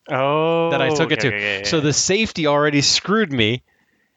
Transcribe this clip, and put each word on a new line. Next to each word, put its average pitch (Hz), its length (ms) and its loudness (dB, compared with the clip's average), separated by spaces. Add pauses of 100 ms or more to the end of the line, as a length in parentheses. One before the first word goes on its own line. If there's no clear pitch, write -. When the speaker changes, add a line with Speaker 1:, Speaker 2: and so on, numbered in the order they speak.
(120)
Speaker 1:
Oh, 156 580 0
Speaker 2:
that 139 140 0
I 131 60 0
took 151 220 0
Speaker 1:
okay, - 40 2
Speaker 2:
it - 60 -4
to. 139 80 0
Speaker 1:
okay, 104 120 -4
yeah, 101 180 -2
yeah, 98 40 -10
Speaker 2:
So 104 140 -2
Speaker 1:
yeah. 151 60 0
Speaker 2:
the 147 100 0
safety 196 520 -2
already 147 360 2
screwed 196 520 0
me, 120 300 0 (540)